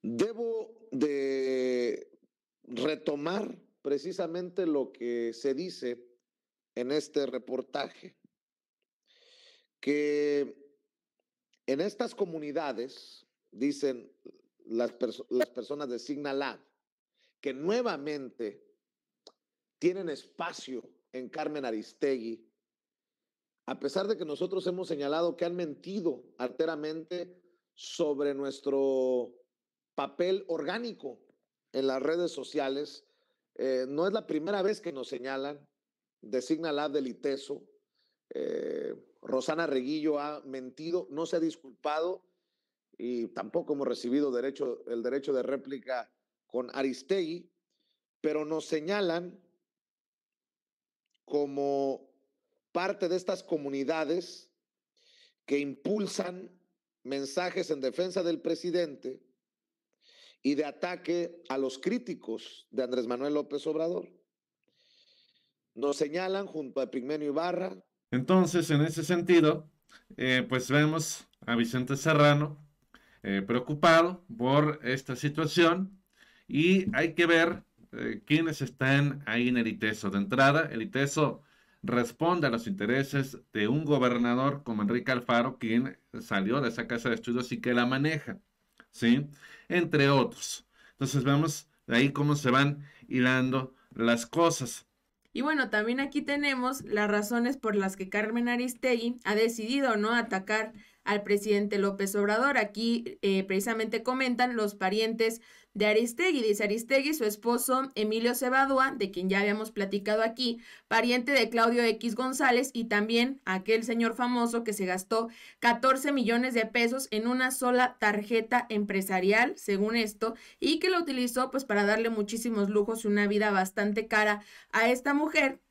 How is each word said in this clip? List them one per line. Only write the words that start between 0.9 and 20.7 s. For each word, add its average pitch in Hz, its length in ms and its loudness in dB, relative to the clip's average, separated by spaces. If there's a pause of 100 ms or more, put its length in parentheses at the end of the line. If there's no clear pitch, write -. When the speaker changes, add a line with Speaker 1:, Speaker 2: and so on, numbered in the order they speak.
Speaker 1:
de 131 1200 0 (520)
retomar 151 960 -4 (220)
precisamente 175 840 -4
lo 139 260 0
que 117 420 -4
se 135 200 -2
dice 131 500 -8 (720)
en 123 160 -4
este 147 340 -2
reportaje, 131 920 -8 (1600)
que 147 760 0 (1080)
en 139 140 0
estas 214 340 -4
comunidades, 147 1120 -8 (240)
dicen 135 600 -4 (540)
las 117 260 -2
perso-, - 380 -6
las 127 200 0
personas 143 380 -8
de 120 120 -8
Signalab, 139 600 -6 (800)
que 135 140 -6
nuevamente 147 1120 -4 (1160)
tienen 180 300 -2
espacio 139 800 -12 (240)